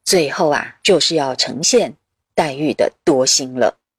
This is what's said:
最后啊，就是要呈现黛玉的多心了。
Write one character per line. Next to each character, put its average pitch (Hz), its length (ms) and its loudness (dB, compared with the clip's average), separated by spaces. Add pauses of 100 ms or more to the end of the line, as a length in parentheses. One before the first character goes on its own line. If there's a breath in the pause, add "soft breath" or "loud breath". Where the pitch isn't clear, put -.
最 165 240 2
后 160 220 0
啊， - 320 -4
就 170 180 4
是 - 140 -2
要 135 200 -2
呈 - 280 -6
现 190 320 0 (400)
黛 160 180 -2
玉 139 220 -2
的 - 180 0 (120)
多 131 200 2
心 131 300 -2
了。 123 240 0 (200)